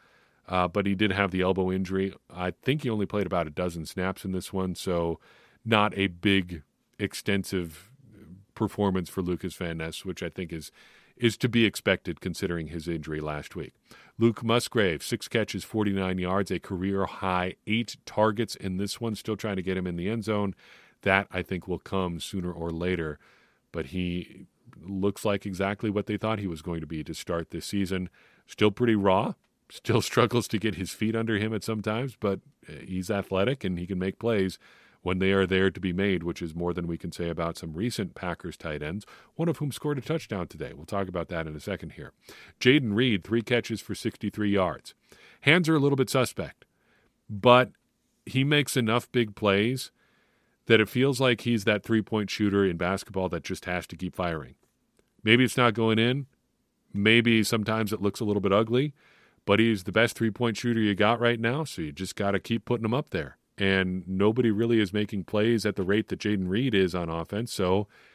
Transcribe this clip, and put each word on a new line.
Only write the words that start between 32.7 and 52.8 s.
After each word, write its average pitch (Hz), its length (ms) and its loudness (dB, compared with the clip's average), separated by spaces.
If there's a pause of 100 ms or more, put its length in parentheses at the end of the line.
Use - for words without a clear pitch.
athletic 101 540 0
and 92 140 -2
he 87 80 -6
can 92 120 -4
make 95 200 -4
plays 104 400 0 (440)
when 92 180 -2
they 95 100 4
are 98 160 4
there 95 240 4
to - 80 -4
be 92 140 -2
made, 92 320 0
which 85 180 -6
is 80 140 -8
more 87 160 -2
than 85 160 -4
we 85 100 -6
can 85 140 -10
say 85 160 -6
about 82 280 -4
some 80 180 -10
recent 101 420 -4
Packers 87 400 -8
tight 76 260 -8
ends, 87 240 -8 (300)
one 170 120 -2
of 156 100 -2
whom 147 120 -4
scored 147 280 -4
a - 20 -4
touchdown 110 480 -6
today. 82 260 -12
We'll 76 120 -16
talk 98 200 -2
about 87 220 -6
that 82 180 -4
in 78 80 -8
a 76 60 -12
second 92 300 -8
here. - 220 -14 (460)
Jayden 123 380 4
Reed, 113 260 2
three 113 200 0
catches 113 380 -2
for - 140 -10
sixty-three 104 560 -2
yards. 90 440 0 (480)
Hands 156 260 4
are 160 80 4
a - 20 4
little 139 160 2
bit 131 160 0
suspect, - 540 -2 (640)
but 123 400 6 (540)
he 131 180 0
makes 147 340 2
enough 117 360 0
big 113 240 0
plays 107 560 2 (720)
that 113 140 8
it 101 80 2
feels 127 320 2
like 123 220 2
he's 117 200 2
that 104 220 2
three-point 107 440 0
shooter 101 360 2
in 90 120 0
basketball 92 520 -2